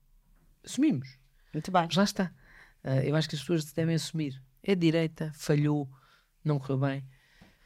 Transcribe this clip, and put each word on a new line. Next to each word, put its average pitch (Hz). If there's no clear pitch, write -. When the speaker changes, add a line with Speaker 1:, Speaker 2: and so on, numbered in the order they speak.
Speaker 1:
Assumimos. 151
Speaker 2:
Muito 156
bem. 180
Speaker 1:
Mas 165
lá 196
está. 196
Eh, 135
eu 147
acho 156
que -
as 147
pessoas 160
devem 165
assumir. 151
É 202
de 185
direita, 160
falhou, 147
não 151
correu 135
bem. 135